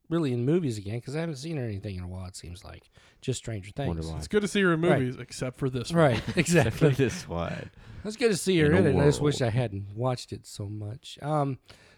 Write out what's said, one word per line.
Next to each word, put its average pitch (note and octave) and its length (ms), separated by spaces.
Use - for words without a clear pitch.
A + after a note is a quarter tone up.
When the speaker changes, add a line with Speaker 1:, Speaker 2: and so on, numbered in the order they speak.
Speaker 1:
really E3 240
in A#2+ 120
movies C#3+ 340
again, G#2 220
'cause C3+ 160
I D#3+ 40
haven't E3 160
seen D#3+ 200
her B2+ 80
in A2+ 60
anything G2 260
in F2+ 80
a F2+ 40
while, F#2 180
it F#2 100
seems - 280
like. - 260
Just B2+ 180
Stranger G2+ 380
Speaker 2:
Wonder E2+ 260
Speaker 1:
Things. D#2+ 100
Speaker 2:
why. D#2+ 60
Speaker 3:
It's D#2 100
good G#3 140
to G3+ 60
see G3+ 140
her F3+ 120
in D#3 60
Speaker 1:
Right. D#3+ 200
Speaker 3:
movies, B2+ 180
except - 400
for C#3 100
this B2+ 220
one. E3+ 80
Speaker 1:
Right, B2+ 300
Speaker 2:
<laughs> A2 80
Speaker 1:
exactly. F3 60
Speaker 2:
Except A2 80
for D#3 140
this B2+ 380
one. E2+ 420
Speaker 1:
It's G#3+ 120
good A#3 140
to F#3 60
see F#3 240
her D3+ 60
Speaker 2:
In E3+ 200
a - 40
Speaker 1:
in C3+ 80
it. C#3+ 40
I - 40
just C#3+ 140
wish D3 200
Speaker 2:
world. A#2 120
Speaker 1:
I A2+ 40
hadn't G2+ 380
watched B2 380
it - 140
so G2+ 220
much. G#2+ 520
Um, C#3+ 380